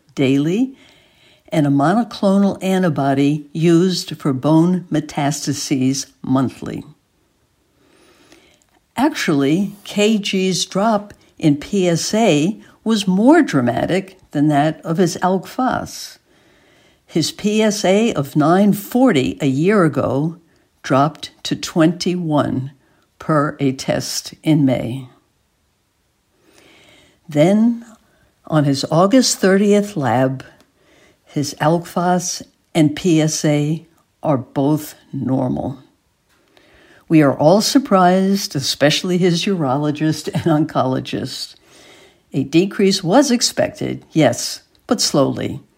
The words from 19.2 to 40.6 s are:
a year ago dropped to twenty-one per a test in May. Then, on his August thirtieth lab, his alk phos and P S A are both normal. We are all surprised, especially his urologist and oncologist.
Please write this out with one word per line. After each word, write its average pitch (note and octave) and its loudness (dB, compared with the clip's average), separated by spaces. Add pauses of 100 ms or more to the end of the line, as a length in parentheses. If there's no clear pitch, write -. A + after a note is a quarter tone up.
a D3+ -2
year E3+ 2
ago C#3 -2 (440)
dropped D3 -2 (140)
to D3 -6
twenty-one D#3+ -2 (460)
per D3+ -2
a C#3 0
test - -6
in D3+ 2
May. B2+ -4 (2250)
Then, G#3+ 2 (600)
on D3+ 0
his C#3 0
August G3+ 2
thirtieth G3+ 2
lab, C3 0 (800)
his - -6
alk E3+ 0
phos F3+ -2 (320)
and D#3 2
P D#3+ 2
S D#3 -2
A D3+ -2 (380)
are D#3 0
both C#3+ -4 (160)
normal. C3+ -4 (1300)
We D#3 6
are C3+ 2
all E3 4
surprised, F#3+ 2
especially D3+ 0
his E3+ 2
urologist D3+ -2
and C3 -4
oncologist. C3+ -2 (800)